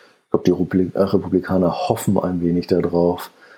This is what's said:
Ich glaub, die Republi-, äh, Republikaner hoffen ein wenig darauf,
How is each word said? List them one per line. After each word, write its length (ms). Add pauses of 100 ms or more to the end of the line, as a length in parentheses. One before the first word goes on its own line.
(260)
Ich 40
glaub, 160
die 60
Republi-, 440
äh, 60
Republikaner 880
hoffen 280
ein 240
wenig 260
darauf, 640 (260)